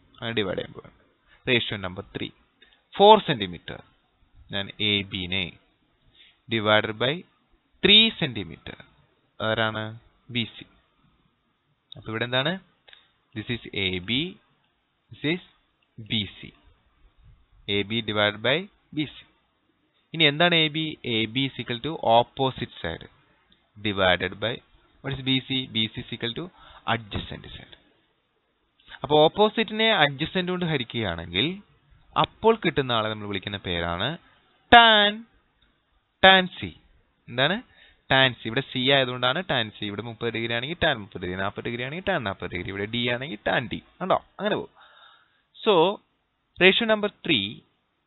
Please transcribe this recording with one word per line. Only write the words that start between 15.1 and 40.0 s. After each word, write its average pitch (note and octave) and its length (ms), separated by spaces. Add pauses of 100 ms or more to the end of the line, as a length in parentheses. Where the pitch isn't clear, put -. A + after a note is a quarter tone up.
this D#3 220
is F#3 60 (580)
B G#2+ 300 (120)
സി. - 120 (1160)
എ G2+ 120
B A2 200
divided G#2 420
by D#3 240 (260)
ബി D3+ 120
സി. - 200 (880)
ഇനി D#3+ 100
എന്താണ് D#3+ 320
എ D#3+ 120
ബി? D#3 380
എ A2+ 200
ബി C3 220
is B2+ 160
equal A#2 220
to D3+ 60
opposite A#2+ 800 (140)
side E2 220 (800)
divided F#2 460
by, G#2+ 220 (500)
what C3+ 100
is C3+ 60
B C3 260
സി? C3 180
ബി A2 300
സി B2+ 40
is A#2 60 (100)
equal A#2 240
to F3 100 (460)
adjacent - 480
side. - 340 (1300)
അപ്പൊ C#3+ 160
ഓപ്പോസിറ്റിനെ G#3+ 760
അഡ്ജസന്റ് D#3+ 580
കൊണ്ട് F3+ 140
ഹരിക്കുകയാണെങ്കിൽ A#2 960 (580)
അപ്പോൾ A3 460
കിട്ടുന്ന C3+ 260
ആളെ A2 180
നമ്മൾ G#2+ 180
വിളിക്കുന്ന G2+ 300
പേരാണ് F2+ 600 (580)
ടാൻ, A3 500 (960)
ടാൻ F#3+ 240
സി. - 300 (520)
എന്താണ്? D3 320 (500)
ടാൻ C3 220
സി. - 140
ഇവിടെ A#2 140 (100)
സി B2+ 180
ആയതുകൊണ്ടാണ് B2+ 600
ടാൻ A2+ 300
സി. G#2+ 60
ഇവിടെ G2+ 160